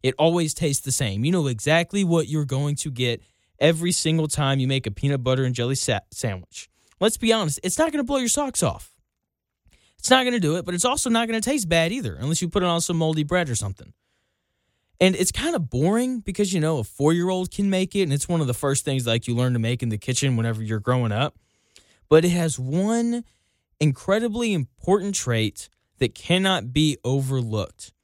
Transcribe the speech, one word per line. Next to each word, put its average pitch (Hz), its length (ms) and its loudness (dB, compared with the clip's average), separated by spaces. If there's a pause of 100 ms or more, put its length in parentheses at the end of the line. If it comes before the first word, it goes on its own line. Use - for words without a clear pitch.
It 131 160 0
always 165 340 2
tastes 143 320 -2
the 131 80 -4
same. 107 320 -2
You 165 80 2
know 170 140 2
exactly 165 580 0
what 170 240 2
you're 151 160 -2
going 143 320 -2
to 151 140 -6
get 120 320 -2 (360)
every 165 340 4
single 160 360 0
time 139 320 0
you 131 80 0
make 135 180 -2
a 107 40 -2
peanut 139 340 -2
butter 131 200 2
and 127 100 0
jelly 123 200 -2
sa-, 113 260 -2 (100)
sandwich. - 580 -8 (320)
Let's 220 160 2
be 226 160 2
honest, 190 300 0
it's - 160 -4
not 311 140 2
gonna 294 120 -2
blow 269 140 -2
your 247 100 -2
socks 277 340 -2
off. - 320 -4 (1040)
It's - 120 -2
not 262 140 6
gonna 247 140 0
do 160 180 0
it, 170 80 -6
but 175 100 -6
it's 175 100 -2
also 254 240 0
not 233 180 2
gonna 226 140 -2
taste 240 280 -2
bad 165 240 2
either, 139 220 -6
unless 139 280 -4
you 170 60 -4
put 185 140 0
it 180 60 2
on 170 120 0
some 170 180 -2
moldy 160 260 0
bread 170 240 0
or 123 60 -4
something. - 380 -8 (1080)
And 185 160 6
it's - 160 0
kinda 302 260 -2
boring 208 600 0
because, 196 320 -2
you 180 80 0
know, 156 180 0
a 110 60 -2
four-year-old 180 680 0
can 202 200 0
make 185 260 0
it, 196 60 2
and 151 100 0
it's 139 160 -2
one 170 120 0
of 147 60 0
the 120 80 0
first 139 300 0
things, 131 220 -2
like, 117 200 0
you 120 80 0
learn 123 200 2
to 120 40 0
make 117 240 -2
in 120 60 -2
the 107 100 -2
kitchen 131 380 0
whenever 113 260 0
you're 107 180 -2
growing 123 320 0
up. 127 240 -2 (720)
But 160 160 8
it 175 60 4
has 170 280 0
one 226 680 -2 (560)
incredibly 214 720 0
important 190 640 0
trait 113 540 -2 (300)
that 123 160 0
cannot 185 580 0
be 151 320 2
overlooked 127 880 -4 (120)